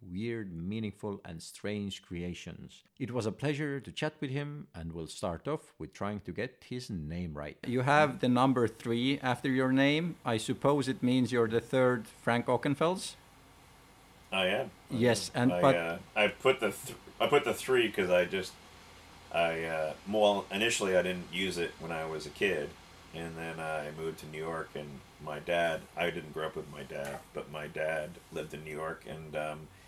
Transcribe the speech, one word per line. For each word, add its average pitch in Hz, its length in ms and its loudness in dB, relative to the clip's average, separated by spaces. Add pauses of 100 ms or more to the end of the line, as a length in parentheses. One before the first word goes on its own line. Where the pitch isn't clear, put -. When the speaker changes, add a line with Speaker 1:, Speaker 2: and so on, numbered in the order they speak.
Speaker 1:
weird, 101 500 -6
meaningful, 101 720 -6
and 82 160 -12
strange 101 600 -6
creations. - 800 -8 (160)
It 127 140 -6
was 117 140 -2
a 107 60 0
pleasure 143 460 -4
to - 140 -12
chat 151 280 -4
with 139 100 -6
him, 147 440 -6
and 82 180 -8
we'll 82 140 -8
start 85 400 -4
off 151 320 -6
with 76 140 -10
trying 101 300 -6
to 92 100 -10
get 101 360 -8
his 123 220 -8
name 82 440 -6
right. 73 300 -8
You 123 180 0
have 143 360 6
the 131 100 2
number 123 380 6
three 120 540 0
after 127 300 0
your 131 200 4
name. 147 540 4
I 120 140 2
suppose 139 500 2
it 117 120 -2
means 123 300 4
you're 120 160 4
the 110 140 2
third 127 480 2
Frank - 380 0
Ockenfels? 156 680 0 (1160)
Speaker 2:
I 95 140 2
am. 104 240 0 (200)
I - 60 -4
Speaker 1:
Yes, 113 380 4
Speaker 2:
am. 120 80 2
Speaker 1:
and 127 100 4
Speaker 2:
I, 90 80 2
Speaker 1:
but 135 160 8
Speaker 2:
uh, 85 220 -2 (180)
I 104 120 6
put 131 320 4
the 104 100 0
th-, - 260 -12 (240)
I 117 60 4
put 143 180 6
the 113 80 0
three 117 400 2
'cause 92 160 0
I 90 160 6
just, 90 300 -4 (760)
I, 82 340 2
uh, 80 280 -2 (160)
well, 101 420 4
initially 101 460 2
I 90 60 6
didn't 90 280 -2
use 87 280 -2
it 82 220 -2
when 82 120 -8
I 80 140 -4
was 78 180 -6
a 76 60 -10
kid, 85 400 0 (440)
and 82 220 -8
then 82 240 -8
I 78 300 -4
moved 78 300 -8
to 78 80 -14
New 78 100 -10
York, 80 360 -6
and 73 140 -8 (340)
my 76 160 -8
dad, 82 440 0 (160)
I 87 100 0
didn't 80 240 -6
grow 78 140 -4
up 76 100 -6
with 73 160 -8
my 73 100 -12
dad, 71 360 -8 (160)
but 73 160 -8
my 76 160 -8
dad 78 460 -2 (200)
lived 78 220 -8
in 78 100 -12
New 76 100 -10
York, 76 320 -8
and, 78 300 -10
um, 76 320 -6 (200)